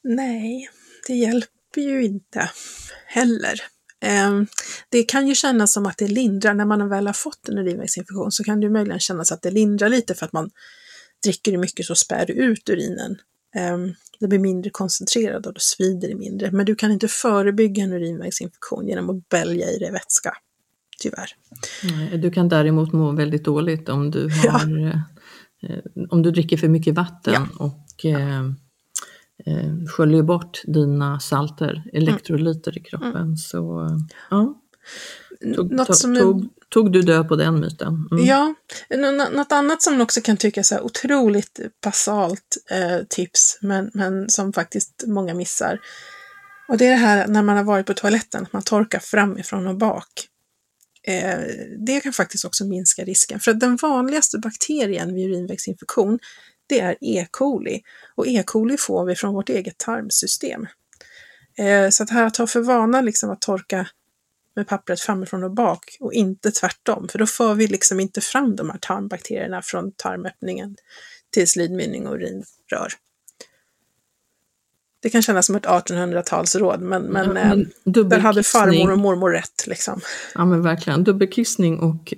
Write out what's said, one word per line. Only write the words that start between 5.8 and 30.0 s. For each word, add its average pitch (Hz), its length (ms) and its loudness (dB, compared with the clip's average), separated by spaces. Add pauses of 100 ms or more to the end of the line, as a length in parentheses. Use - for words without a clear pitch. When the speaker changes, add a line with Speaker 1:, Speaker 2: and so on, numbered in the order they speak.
Speaker 1:
att 185 120 -4
det 208 100 0
lindrar 208 460 2
när 208 120 0
man 208 240 2
väl 202 180 0
har 202 60 -2
fått - 360 -8
en 208 80 -4
urinvägsinfektion, 190 720 -4
så 214 120 -2
kan 214 160 0
det 208 60 2
ju 208 80 2
möjligen 202 260 0
kännas 165 320 -2
att 165 100 -8
det 180 100 -2
lindrar 208 380 4
lite 233 260 2
för - 100 -8
att - 80 -10
man 160 160 -2 (720)
dricker 196 340 0
mycket, 180 280 -4
så 170 100 -6
spär 165 300 0
du 175 80 -6
ut 226 360 0
urinen. 180 480 -4 (380)
Ehm, 180 380 -4 (260)
det 208 80 -2
blir 190 120 4
mindre 190 300 0
koncentrerad 196 760 -2
och - 80 -10
då - 60 -20
svider 185 480 0
det - 80 -6
mindre. 196 360 -6
Men 196 140 2
du 214 100 2
kan 214 160 0
inte 208 160 0
förebygga 202 760 2
en 185 100 -2
urinvägsinfektion 175 960 -8
genom 185 220 -4
att 185 200 -8
bälja 170 420 0
i 233 60 -2
dig 180 140 -6
vätska, - 420 -4 (680)
tyvärr. - 300 -8 (540)
Speaker 2:
Nej, 170 340 -4
du 175 140 0
kan 175 180 2
däremot 156 440 4
må 156 180 2
väldigt 151 340 0
dåligt 156 440 0
om 143 220 0
du 156 240 -2
Speaker 1:
<laughs> 156 80 4
Ja. - 80 6
Speaker 2:
har, 156 360 0 (760)
eh, - 160 -10 (300)
om 170 140 4
du 170 80 4
dricker 165 260 2
för 165 100 2
mycket 160 280 4
vatten - 380 -2
Speaker 1:
Ja. - 140 0 (180)
Speaker 2:
och, - 400 -10
eh, 139 340 0 (1080)
eh, 156 420 -2
sköljer 156 360 4